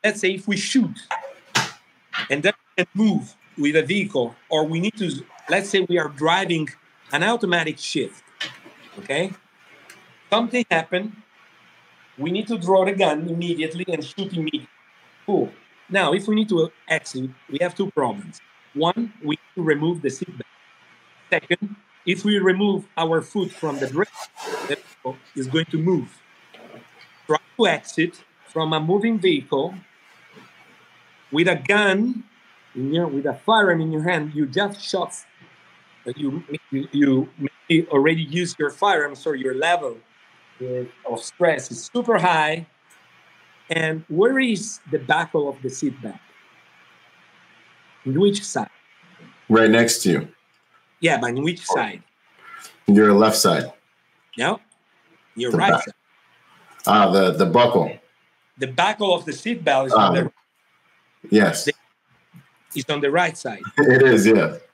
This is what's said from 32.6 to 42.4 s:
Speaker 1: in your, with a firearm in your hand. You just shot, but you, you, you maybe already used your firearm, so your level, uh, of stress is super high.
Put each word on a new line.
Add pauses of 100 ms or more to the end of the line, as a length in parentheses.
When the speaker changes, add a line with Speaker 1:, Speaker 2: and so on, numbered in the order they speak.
Speaker 1:
in
your,
with
a
firearm
in
your
hand.
You
just
shot, (920)
but
you, (280)
you,
you (380)
maybe
already
used
your
firearm,
so
your
level, (640)
uh, (260)
of
stress
is
super
high. (1040)